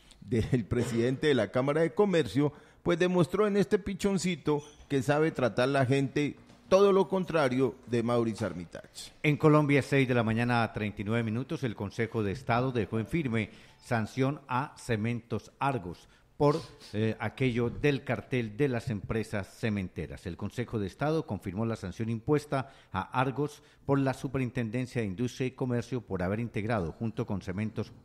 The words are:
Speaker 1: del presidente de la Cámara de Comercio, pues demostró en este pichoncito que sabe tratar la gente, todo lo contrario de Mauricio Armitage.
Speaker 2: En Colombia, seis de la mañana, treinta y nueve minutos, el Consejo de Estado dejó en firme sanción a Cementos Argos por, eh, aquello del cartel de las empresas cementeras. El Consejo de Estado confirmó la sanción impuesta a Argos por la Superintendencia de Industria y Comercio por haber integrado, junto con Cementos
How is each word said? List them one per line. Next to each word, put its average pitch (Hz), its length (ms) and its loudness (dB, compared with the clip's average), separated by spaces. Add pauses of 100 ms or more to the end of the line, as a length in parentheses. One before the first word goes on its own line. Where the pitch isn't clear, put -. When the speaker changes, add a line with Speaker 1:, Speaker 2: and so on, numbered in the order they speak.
(200)
Speaker 1:
del 110 460 0
presidente 120 600 0
de 147 80 6
la 107 160 2
Cámara 143 300 0
de 165 140 0
Comercio, 151 580 2 (320)
pues 175 120 2
demostró 180 520 4
en 202 80 0
este 196 240 2
pichoncito 180 840 -2 (260)
que 139 140 0
sabe 151 300 2
tratar 123 360 2
la 139 160 4
gente, 139 520 2 (320)
todo 196 240 8
lo 190 160 4
contrario 143 680 2 (140)
de 117 160 0
Mauricio 117 420 0
Armitage. - 680 -12 (120)
Speaker 2:
En 151 120 4
Colombia, 147 460 6
seis 139 240 2
de 131 80 2
la 120 80 4
mañana, 117 500 2
treinta 107 300 -4
y - 20 -8
nueve 113 200 0
minutos, 123 400 -4
el 107 100 -4
Consejo 110 480 -4
de 98 100 -2
Estado 123 380 0
dejó 113 300 -2
en 107 60 -4
firme 117 440 -2 (280)
sanción 127 680 -2
a 131 320 -4
Cementos 113 800 -4
Argos 107 500 -4 (280)
por, 147 200 4 (360)
eh, 110 280 0
aquello 120 500 0
del 143 320 0
cartel 113 540 -4
de 143 120 2
las 120 220 -4
empresas 104 560 -4
cementeras. 95 800 -6
El 85 100 -8
Consejo 110 440 -6
de 98 80 -4
Estado 151 360 -2
confirmó 101 420 -4
la 113 100 -4
sanción 104 320 -6
impuesta 135 640 -2 (180)
a 95 300 -4
Argos 135 420 -2 (240)
por 139 140 2
la 131 120 2
Superintendencia 123 880 -4
de 107 40 -2
Industria 117 400 -4
y 123 60 -6
Comercio 123 480 -4
por 95 200 -6
haber 98 200 -2
integrado, 110 520 -2
junto 113 340 -4
con 98 160 -4
Cementos 104 500 -6 (120)